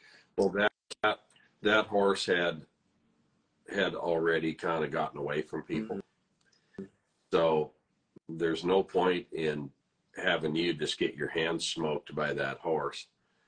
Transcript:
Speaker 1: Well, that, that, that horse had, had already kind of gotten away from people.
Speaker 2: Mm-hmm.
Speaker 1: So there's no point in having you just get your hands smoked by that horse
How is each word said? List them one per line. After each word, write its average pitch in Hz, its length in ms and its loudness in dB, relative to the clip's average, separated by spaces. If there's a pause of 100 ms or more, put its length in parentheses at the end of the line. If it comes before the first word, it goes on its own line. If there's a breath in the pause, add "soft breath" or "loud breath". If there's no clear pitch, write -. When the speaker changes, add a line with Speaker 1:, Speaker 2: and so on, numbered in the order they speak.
(360 soft breath)
Speaker 1:
Well, 98 140 4
that, 101 220 2 (300)
that, - 180 2 (420 soft breath)
that 107 240 4
horse 98 400 2
had, 87 360 0 (1080)
had 92 260 0
already 82 600 0
kind 82 300 -2
of 71 60 -4
gotten 76 280 -4
away 73 240 -2
from 78 200 -8
people. 110 340 -4
Speaker 2:
Mm-hmm. - 880 -16 (480)
Speaker 1:
So 80 400 2 (640)
there's 82 260 0
no 95 180 4
point 90 500 0
in 76 380 -2 (460)
having 82 380 0
you 82 200 0
just 76 240 -4
get 82 160 0
your 73 140 -6
hands 82 380 -2
smoked 76 480 -4
by 73 200 -2
that 67 240 -4
horse 76 480 -4 (420)